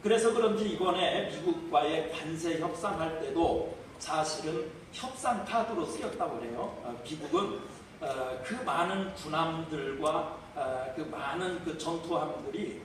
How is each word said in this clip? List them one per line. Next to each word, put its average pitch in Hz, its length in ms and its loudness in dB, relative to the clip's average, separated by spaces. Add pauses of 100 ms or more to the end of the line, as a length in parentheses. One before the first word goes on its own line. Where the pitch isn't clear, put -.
그래서 220 300 6
그런지 214 360 4
이번에 180 600 4
미국과의 - 800 2
관세 160 480 -2
협상할 160 600 -2
때도 147 520 2 (260)
사실은 156 720 0 (220)
협상 247 540 0
카드로 226 400 2
쓰였다고 - 540 -2
그래요. 117 440 -4
어, 117 220 -8
미국은, 151 560 0 (400)
어, 135 420 -2
그 - 100 -4 (120)
많은 185 500 2
군함들과, 156 1200 0 (180)
어, 131 380 -2
그 156 100 -4
많은 160 600 -4
그 156 140 -4
전투함들이 - 1080 -2